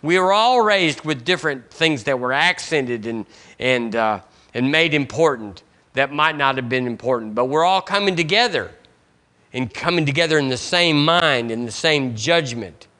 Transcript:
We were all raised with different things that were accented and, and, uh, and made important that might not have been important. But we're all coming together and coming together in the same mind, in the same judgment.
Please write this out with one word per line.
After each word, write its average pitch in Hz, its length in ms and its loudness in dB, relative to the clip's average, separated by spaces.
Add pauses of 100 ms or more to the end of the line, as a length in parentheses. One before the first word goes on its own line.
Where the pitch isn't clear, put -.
We 165 160 2
were 185 160 4
all 240 280 4
raised 196 400 2
with 151 220 -4
different 147 460 -2
things 156 360 0
that 131 140 0
were 127 140 -2
accented 139 720 -2
and, 113 220 -6 (320)
and, 120 360 0
uh, 110 260 0 (340)
and 123 160 0
made 160 240 2
important 123 680 -2 (320)
that 135 180 0
might 151 240 0
not 135 200 0
have 131 120 -4
been 127 200 -2
important. 117 480 -4
But 123 100 2
we're 147 180 0
all 185 200 2
coming 196 320 -2
together 165 560 0 (800)
and 123 180 -4
coming 170 320 0
together 151 360 2
in 135 100 0
the 127 80 -2
same 165 480 2
mind, 151 460 2
in 117 140 -4
the 113 60 -8
same 139 440 0
judgment. 117 720 -2 (120)